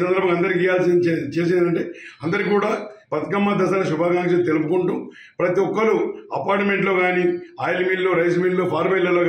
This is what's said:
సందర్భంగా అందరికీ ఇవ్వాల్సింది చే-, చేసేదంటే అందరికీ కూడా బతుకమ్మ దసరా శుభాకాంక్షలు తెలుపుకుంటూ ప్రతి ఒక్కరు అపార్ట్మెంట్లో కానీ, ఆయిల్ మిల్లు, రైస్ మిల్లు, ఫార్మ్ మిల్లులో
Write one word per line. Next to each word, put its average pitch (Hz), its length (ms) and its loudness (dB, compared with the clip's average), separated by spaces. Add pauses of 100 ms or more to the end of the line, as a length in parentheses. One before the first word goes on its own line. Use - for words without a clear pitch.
సందర్భంగా 185 340 2
అందరికీ 175 300 0
ఇవ్వాల్సింది 175 400 2
చే-, 160 280 -2
చేసేదంటే 170 480 2 (420)
అందరికీ 196 300 -2
కూడా 202 160 2 (420)
బతుకమ్మ 196 460 0
దసరా 185 320 2
శుభాకాంక్షలు 175 580 2
తెలుపుకుంటూ 156 460 0 (460)
ప్రతి 180 240 0
ఒక్కరు 214 320 0 (420)
అపార్ట్మెంట్లో 196 640 0
కానీ, 180 220 2 (400)
ఆయిల్ 180 260 -2
మిల్లు, 185 300 0
రైస్ 175 240 2
మిల్లు, 180 280 0
ఫార్మ్ 175 240 0
మిల్లులో 175 320 2